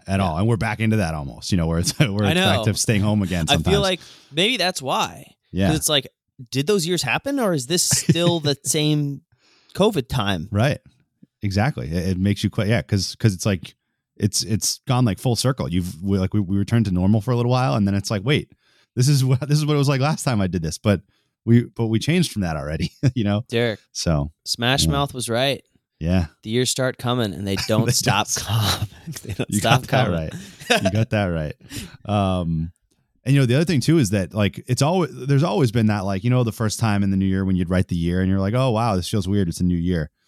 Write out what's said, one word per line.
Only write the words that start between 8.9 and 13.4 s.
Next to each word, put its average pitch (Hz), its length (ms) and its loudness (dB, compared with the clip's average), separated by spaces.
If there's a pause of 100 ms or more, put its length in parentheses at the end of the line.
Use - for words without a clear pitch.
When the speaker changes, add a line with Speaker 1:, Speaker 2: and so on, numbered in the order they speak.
Speaker 2:
covid 190 340 2
time? 98 420 0
Speaker 1:
Right. 110 280 2 (600)
Exactly. 104 480 0
It, 85 200 -2
it 92 80 0
makes 101 260 0
you 101 60 0
quite, 101 180 -2
yeah, 110 140 2
'cause, - 340 -2
'cause 110 180 2
it's 87 120 -6